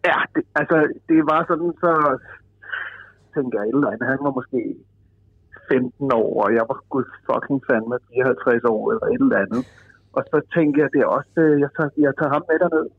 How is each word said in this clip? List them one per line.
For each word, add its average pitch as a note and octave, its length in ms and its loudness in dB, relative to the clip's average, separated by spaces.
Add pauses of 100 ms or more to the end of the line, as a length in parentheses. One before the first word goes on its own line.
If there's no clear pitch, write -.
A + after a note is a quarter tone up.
(100)
Ja, D3 80 2 (160)
det, D#3 80 0 (180)
altså, D#3+ 160 2 (340)
det D#3+ 80 6 (120)
var D#3 180 4
sådan, E3+ 240 -2 (120)
så E3+ 80 4 (1400)
tænker B2+ 240 -4
jeg G#2 100 -4
et A#2+ 60 -4
eller C#3 200 2
andet. A#2+ 200 -6
Han C3 120 -4
var C3+ 140 -2
måske B2 200 -4 (1120)
femten B2+ 360 -2 (140)
år, G2 100 0 (120)
og G2+ 140 2
jeg A2+ 120 2
var C3 80 -4 (160)
gud - 140 -2 (200)
fucking C3 400 -2
fandme A#2 280 0 (120)
fireoghalvtreds A#2+ 560 0 (100)
år, G#2+ 160 -2
eller A2 240 -2
et B2+ 100 0
eller A2 200 2
andet. A2+ 180 -6 (540)
Og C3+ 140 -2
så D#3 60 0 (200)
tænker D3+ 260 2
jeg, C3+ 120 0
det C#3 80 2
er - 160 2
også, - 160 -12 (100)
øh, D3+ 200 4
jeg C#3+ 120 -4
tager, D3+ 140 -2 (160)
jeg C#3 120 2
tager C#3+ 180 -2
ham D3+ 140 -4
med D#3 120 2
derned. D#3+ 240 0 (120)